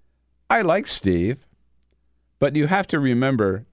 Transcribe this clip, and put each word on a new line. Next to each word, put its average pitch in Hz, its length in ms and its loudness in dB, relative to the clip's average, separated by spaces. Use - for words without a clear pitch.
"I 226 120 2
like 170 260 0
Steve, 92 580 -2
but 147 160 0
you 147 120 2
have 190 200 0
to 165 120 -2
remember 120 720 0